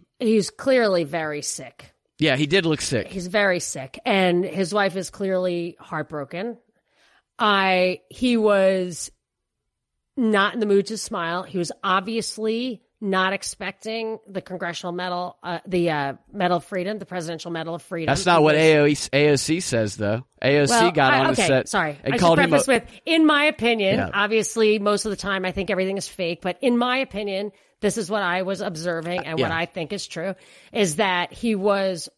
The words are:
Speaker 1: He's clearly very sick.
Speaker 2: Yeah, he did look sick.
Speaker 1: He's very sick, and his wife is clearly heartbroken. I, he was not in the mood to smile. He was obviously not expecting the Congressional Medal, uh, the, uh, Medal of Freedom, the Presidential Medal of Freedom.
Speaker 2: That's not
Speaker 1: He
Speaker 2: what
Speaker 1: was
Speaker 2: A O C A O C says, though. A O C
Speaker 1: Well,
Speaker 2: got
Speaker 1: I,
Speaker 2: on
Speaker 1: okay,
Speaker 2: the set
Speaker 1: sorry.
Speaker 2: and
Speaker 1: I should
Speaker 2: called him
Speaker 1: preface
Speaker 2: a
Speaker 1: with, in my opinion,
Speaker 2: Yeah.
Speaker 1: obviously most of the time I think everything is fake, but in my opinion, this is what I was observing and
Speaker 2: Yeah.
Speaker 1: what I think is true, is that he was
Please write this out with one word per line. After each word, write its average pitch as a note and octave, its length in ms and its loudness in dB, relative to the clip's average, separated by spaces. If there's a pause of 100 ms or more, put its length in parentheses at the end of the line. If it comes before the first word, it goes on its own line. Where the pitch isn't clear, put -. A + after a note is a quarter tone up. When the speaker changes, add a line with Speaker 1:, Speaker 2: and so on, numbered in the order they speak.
(200)
Speaker 1:
He's A3 320 2
clearly G#3+ 540 2
very D3+ 360 -6
sick. - 460 -12 (320)
Speaker 2:
Yeah, D3 160 4
he D3+ 100 2
did E3 220 2
look D#3 140 0
sick. A2+ 260 -2
Speaker 1:
He's F3+ 180 -10
very F#3+ 340 0
sick, - 460 -10
and F#3 400 2
his F#3+ 260 -4
wife G3 240 0
is F#3 140 -6
clearly F3+ 720 -4
heartbroken. D#3+ 800 -10 (800)
I, F#3+ 640 2 (100)
he B3 260 0
was F#3+ 720 2 (1080)
not G#3+ 380 2
in B3 60 -8
the G#3+ 80 -2
mood G3+ 200 4
to A3 120 -8
smile. F3 420 -6
He F#3+ 160 -10
was E3+ 140 -4 (120)
obviously A3 1000 -4 (200)
not F#3+ 300 0
expecting A3 960 -8
the G3 120 -10
Congressional F3+ 520 -8
Medal, F3+ 500 -6
uh, E3+ 240 -8
the, F3 240 0
uh, C#3+ 240 -2 (180)
Medal F3+ 260 0
of F3 80 -6
Freedom, G3 340 -6
the F3+ 80 -14
Presidential E3+ 420 -8
Medal E3 240 -6
of E3+ 80 -10
Freedom. E3 320 -4
Speaker 2:
That's E3+ 140 0
not F3 100 6
Speaker 1:
He D#3 60 8
Speaker 2:
what D3+ 100 6
Speaker 1:
was D3+ 80 4
Speaker 2:
A D#3+ 160 8
O D3 160 6
C - 200 -4
A C#3+ 180 6
O C#3+ 60 6
C D#3+ 220 0
says, A2+ 380 -2
though. G#2+ 260 -2 (200)
A C#3+ 160 4
O C#3+ 80 4
C A#3 60 2
Speaker 1:
Well, A3+ 180 6
Speaker 2:
got D3+ 220 4
Speaker 1:
I, - 80 4
Speaker 2:
on - 100 2
Speaker 1:
okay, C3+ 100 0
Speaker 2:
the F#3 60 2
set C3 220 2
Speaker 1:
sorry. D#3 340 -2
Speaker 2:
and - 100 0
Speaker 1:
I B3 40 2
should A3+ 40 2
Speaker 2:
called E3+ 160 6
him C#4 140 4
Speaker 1:
preface - 160 4
Speaker 2:
a C4+ 60 2
Speaker 1:
with, A#3 100 2 (240)
in D#4+ 180 4
my D4 200 4
opinion, A3+ 520 0
Speaker 2:
Yeah. G3 160 -2
Speaker 1:
obviously G#3+ 640 2
most G#3 280 0
of A3 40 -4
the G3 80 -4
time F#3+ 260 -4
I F#3 80 -4
think F#3+ 200 -4
everything F#3+ 260 -2
is F3+ 100 -8
fake, E3+ 360 -6
but F3+ 180 -6
in A#3+ 160 2
my B3 200 0
opinion, G#3 540 -6 (280)
this G#3 180 0
is F#3+ 140 -6
what G#3+ 100 -2
I F#3 220 -2
was F#3 180 -6
observing E3+ 640 -6
and D#3+ 140 -4
Speaker 2:
Yeah. - 60 0
Speaker 1:
what D#3+ 60 -4
I E3 140 -4
think E3+ 260 -10
is G3+ 140 -8
true, F#3 300 -8 (360)
is F3+ 260 0
that F#3 360 0
he A3+ 220 -2
was F#3+ 640 -2